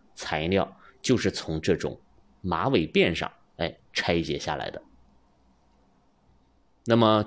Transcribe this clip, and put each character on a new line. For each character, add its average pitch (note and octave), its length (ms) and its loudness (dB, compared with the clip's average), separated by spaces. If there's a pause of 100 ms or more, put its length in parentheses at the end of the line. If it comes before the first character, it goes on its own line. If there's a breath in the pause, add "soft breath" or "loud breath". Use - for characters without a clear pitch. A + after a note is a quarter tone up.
(160)
材 - 320 -4
料 - 280 0 (240 loud breath)
就 B2+ 160 2
是 F#2+ 140 0
从 D#2+ 300 -6
这 F2 160 2
种 B1+ 220 -6 (420)
马 F2+ 260 -2
尾 G#2 240 2
辫 B2+ 240 2
上， - 160 -4 (280)
哎， E2 200 -4 (140)
拆 - 280 0
解 D2+ 160 -4
下 C#2+ 200 -6
来 - 160 -8
的。 - 100 -14 (2000)
那 A#2 120 4
么 A2 300 6